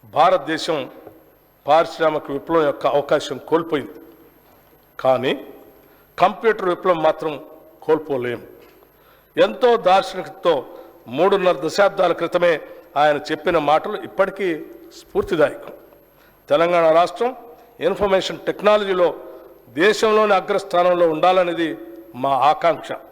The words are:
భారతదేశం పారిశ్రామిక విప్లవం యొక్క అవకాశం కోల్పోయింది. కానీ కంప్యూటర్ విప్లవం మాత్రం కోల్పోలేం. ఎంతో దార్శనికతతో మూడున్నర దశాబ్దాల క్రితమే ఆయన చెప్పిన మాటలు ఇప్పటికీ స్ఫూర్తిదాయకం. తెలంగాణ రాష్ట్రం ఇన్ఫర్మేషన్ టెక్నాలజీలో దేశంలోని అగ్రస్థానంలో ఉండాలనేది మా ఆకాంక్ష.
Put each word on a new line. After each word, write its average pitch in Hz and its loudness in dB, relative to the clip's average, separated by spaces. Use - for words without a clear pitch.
భారతదేశం 156 0
పారిశ్రామిక 156 0
విప్లవం 151 0
యొక్క 139 -2
అవకాశం 139 0
కోల్పోయింది. 151 -4
కానీ 131 -2
కంప్యూటర్ 208 0
విప్లవం 175 0
మాత్రం 156 -2
కోల్పోలేం. 131 -2
ఎంతో 220 2
దార్శనికతతో 180 0
మూడున్నర 175 0
దశాబ్దాల 190 0
క్రితమే 170 0
ఆయన 147 2
చెప్పిన 165 -2
మాటలు 156 0
ఇప్పటికీ 185 -4
స్ఫూర్తిదాయకం. - -2
తెలంగాణ 165 2
రాష్ట్రం 180 0
ఇన్ఫర్మేషన్ 185 -2
టెక్నాలజీలో 190 0
దేశంలోని 208 2
అగ్రస్థానంలో 180 2
ఉండాలనేది 170 0
మా 127 -4
ఆకాంక్ష. 143 0